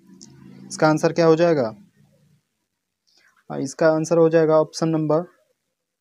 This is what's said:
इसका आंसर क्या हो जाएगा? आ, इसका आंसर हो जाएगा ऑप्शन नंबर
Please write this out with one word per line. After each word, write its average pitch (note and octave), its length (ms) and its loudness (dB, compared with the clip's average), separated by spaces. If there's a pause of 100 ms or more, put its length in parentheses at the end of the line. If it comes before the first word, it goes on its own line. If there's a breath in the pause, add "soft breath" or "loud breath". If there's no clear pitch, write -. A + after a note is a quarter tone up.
(680)
इसका - 220 -2
आंसर D#3 240 0
क्या E3 140 0
हो D#3+ 100 4
जाएगा? D3 380 -2 (1800 soft breath)
आ, D3 80 -12
इसका C#3 300 -2
आंसर D#3+ 300 0
हो E3 100 4
जाएगा D#3 320 2
ऑप्शन D#3 280 -4
नंबर D#3+ 360 -2 (760)